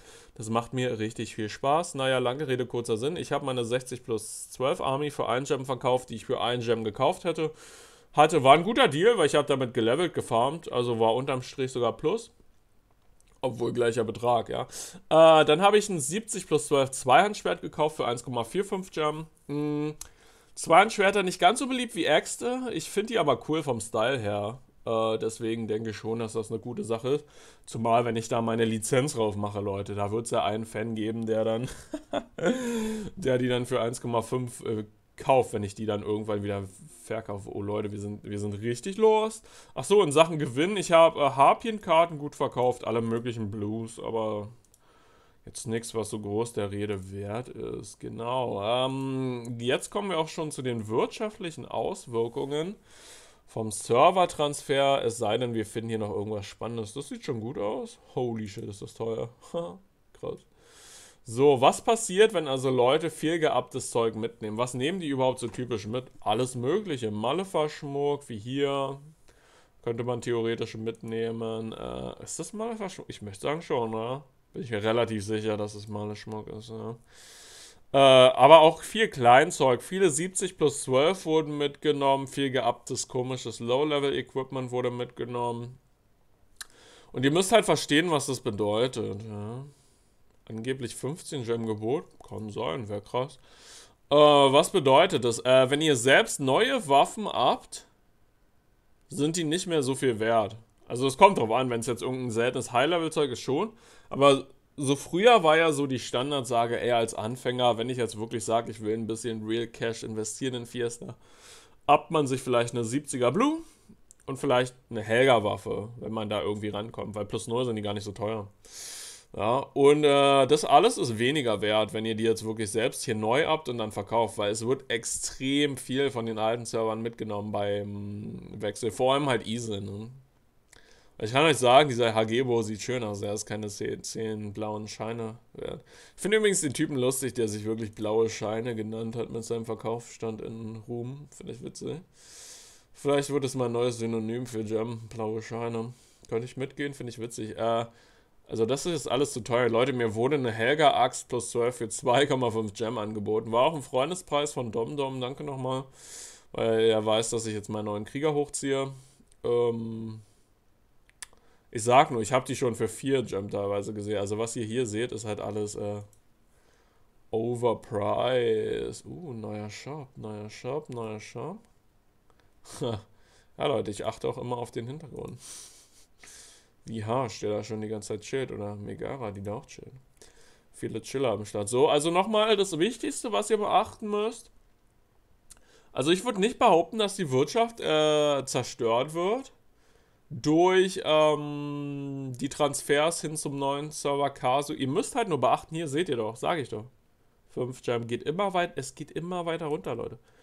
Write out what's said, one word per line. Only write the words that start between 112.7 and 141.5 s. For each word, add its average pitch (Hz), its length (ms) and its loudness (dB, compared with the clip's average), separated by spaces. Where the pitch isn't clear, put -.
eine 120 100 -2
siebziger 123 480 0
Blue 294 300 2
und 135 100 -8
vielleicht 127 380 2
eine 117 100 -6
Helga-Waffe, 107 880 2
wenn - 120 -8
man 110 160 -6
da 104 140 -2
irgendwie 104 260 -4
rankommt, 110 460 -8
weil 104 100 -6
plus 107 220 -6
null 120 180 -2
sind 113 120 -2
die 107 60 -4
gar 104 120 -4
nicht 101 100 -6
so 104 80 -8
teuer. 104 340 -6
Ja, 117 380 0
und, 147 300 6
äh, 139 420 6
das 147 180 4
alles 190 320 6
ist 120 220 -2
weniger 120 420 0
wert, 107 320 2
wenn 110 140 -4
ihr 113 80 -2
die 110 80 -2
jetzt 110 220 0
wirklich 110 260 -4
selbst 113 340 -2
hier 113 120 -2
neu 110 260 2
appt 156 260 -2
und 120 100 -4
dann 107 120 -4
verkauft, 110 480 -2
weil 104 140 0
es 110 120 -4
wird 131 240 -2
extrem 135 880 -2
viel 131 360 -2
von 117 120 -4
den 110 140 -4
alten 113 260 0
Servern 113 380 -4
mitgenommen 107 480 -6
beim 101 880 -6
Wechsel, 107 400 -4
vor 131 220 2
allem 143 120 0
halt 120 180 0
Ise, 110 360 -6
ne? 101 280 -10
Ich 107 120 -4
kann 143 140 4
euch 143 100 4
sagen, 127 320 8
dieser 117 260 2
H 113 100 4
G-Bo 117 380 0
sieht 104 180 -8
schön 123 220 -6
aus, 104 200 -6
er 101 120 -4
ist 110 120 -8
keine 107 240 -6
zehn, 113 340 -8
zehn 107 480 -8
blauen 107 340 -8
Scheine 113 500 -8
wert. - 260 -10
Ich - 80 -14
finde 208 140 2
übrigens 208 240 2
den 143 120 -2
Typen 151 220 -2
lustig, 127 400 0
der 113 140 0
sich 104 160 -6
wirklich 110 280 -4
blaue 110 380 0
Scheine 113 460 -4
genannt 110 400 -8
hat 117 140 -6
mit 113 120 -8
seinem 113 220 -6
Verkaufsstand 113 800 -8
in 113 340 -10
Ruhm. 123 400 -10
Finde - 180 -14